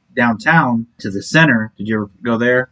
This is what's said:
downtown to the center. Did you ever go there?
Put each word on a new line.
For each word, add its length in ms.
downtown 720
to 100
the 140
center. 540
Did 100
you 80
ever 140
go 140
there? 340